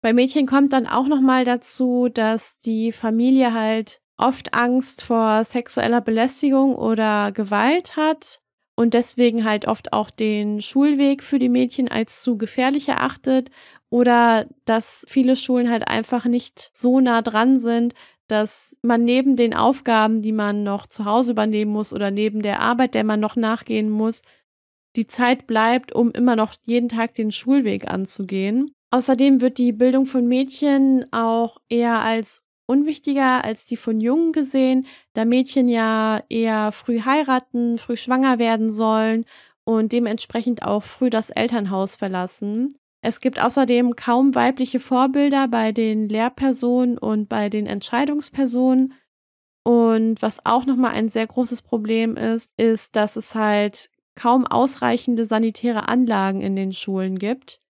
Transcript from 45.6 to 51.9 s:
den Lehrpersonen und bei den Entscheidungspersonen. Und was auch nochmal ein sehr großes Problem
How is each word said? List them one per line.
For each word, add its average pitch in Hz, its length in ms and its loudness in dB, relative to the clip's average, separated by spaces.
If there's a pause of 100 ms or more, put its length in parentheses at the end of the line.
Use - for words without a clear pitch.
den 214 340 0
Lehrpersonen 247 880 0
und 214 300 -2
bei 214 220 -2
den 214 160 -2
Entscheidungspersonen. 262 1300 -2 (720)
Und 226 560 2
was - 240 -4
auch 247 200 2
nochmal 254 280 0
ein 220 160 -2
sehr 220 180 -2
großes 240 360 -4
Problem 226 520 -2